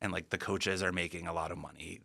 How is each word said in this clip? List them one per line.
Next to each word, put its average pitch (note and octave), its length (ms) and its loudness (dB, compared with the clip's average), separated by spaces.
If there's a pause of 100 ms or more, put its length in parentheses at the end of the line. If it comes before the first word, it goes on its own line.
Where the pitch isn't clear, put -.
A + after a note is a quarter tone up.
and, G2 100 0
like, F2 200 -2
the A#2+ 80 2
coaches F#2+ 420 2
are F#2 100 4
making F2 360 0
a E2+ 60 -2
lot D#2+ 180 0
of E2+ 80 -4
money, D#2 460 -10